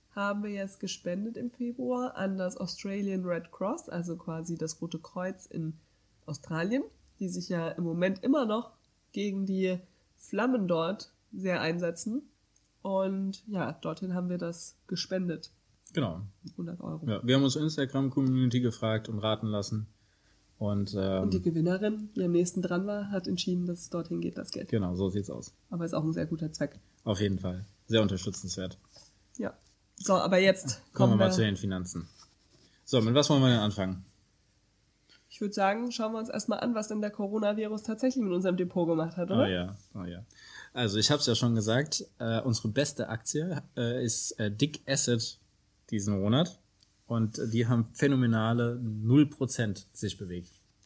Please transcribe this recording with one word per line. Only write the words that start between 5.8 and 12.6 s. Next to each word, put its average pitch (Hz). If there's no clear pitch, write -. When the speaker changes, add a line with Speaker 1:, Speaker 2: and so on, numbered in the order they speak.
Speaker 1:
Australien, 175
die 190
sich 180
ja 165
im -
Moment 175
immer 262
noch 214
gegen 196
die 185
Flammen 220
dort 170
sehr 185
einsetzen. 175